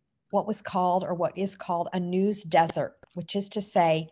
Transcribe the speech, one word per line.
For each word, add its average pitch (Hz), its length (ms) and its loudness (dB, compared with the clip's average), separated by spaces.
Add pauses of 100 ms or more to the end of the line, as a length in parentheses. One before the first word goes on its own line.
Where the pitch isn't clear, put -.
(320)
what 202 140 2
was 214 160 -4
called, 180 420 0
or 175 120 -4
what 170 200 -2
is 190 200 -4
called, 170 360 -4
a 185 80 -2
news 190 440 0
desert, 160 520 0 (200)
which 170 200 -8
is 196 140 -2
to 214 100 -4
say 165 520 2